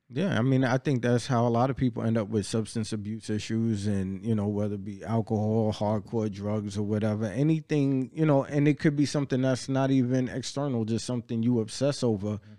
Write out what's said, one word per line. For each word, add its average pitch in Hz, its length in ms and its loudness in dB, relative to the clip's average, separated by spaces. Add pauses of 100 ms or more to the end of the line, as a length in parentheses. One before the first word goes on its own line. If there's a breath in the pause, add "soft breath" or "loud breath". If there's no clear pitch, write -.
(140)
Yeah, 147 240 0
I 113 40 2
mean, 131 200 4
I 127 140 2
think 131 240 0
that's 120 260 2
how 120 200 2
a - 20 2
lot 120 220 2
of 123 80 -6
people 117 240 0
end 113 160 2
up 104 100 -2
with 107 160 0
substance 110 480 -4
abuse 107 380 -6
issues 110 560 -2
and, 95 360 -2
you 113 120 0
know, 101 120 0
whether 104 280 -2
it 98 100 -8
be 98 180 -12
alcohol, 110 680 0
hardcore 107 580 -2
drugs 101 460 -4
or 107 60 -2
whatever, 107 420 0
anything, 139 880 0
you 156 140 0
know, 139 180 4
and 147 240 2
it 143 100 2
could 156 160 2
be 143 120 4
something 139 340 -2
that's 131 300 0
not 135 200 2
even 127 380 2
external, 131 560 -4
just 110 220 -2
something 117 360 -2
you 120 180 4
obsess 131 420 -2
over, 107 380 0 (180)